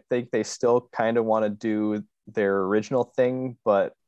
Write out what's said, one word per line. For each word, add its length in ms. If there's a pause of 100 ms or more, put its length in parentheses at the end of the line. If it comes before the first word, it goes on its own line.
(100)
think 200
they 120
still 520
kinda 280
wanna 280
do 540 (240)
their 340
original 420
thing, 600
but, 300 (120)